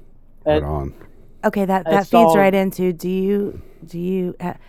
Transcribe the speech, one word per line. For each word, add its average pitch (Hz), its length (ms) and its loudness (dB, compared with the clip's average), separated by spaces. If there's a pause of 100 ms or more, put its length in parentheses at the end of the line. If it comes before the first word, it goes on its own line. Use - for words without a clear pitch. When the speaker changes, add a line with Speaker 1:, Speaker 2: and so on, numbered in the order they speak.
(460)
Speaker 1:
Right 151 120 2
Speaker 2:
It 151 60 -2
Speaker 1:
on. 139 300 -6 (520)
Speaker 3:
Okay, 202 180 0
that, 190 220 0
that 180 160 2
Speaker 2:
It's 180 80 -6
Speaker 3:
feeds 180 60 2 (160)
Speaker 2:
all 160 60 4
Speaker 3:
right 196 160 4
into, 185 380 0
do 175 180 -6
you, 190 520 -2 (240)
do 170 120 -14
you, 180 440 -4
ha-, 175 160 -8 (120)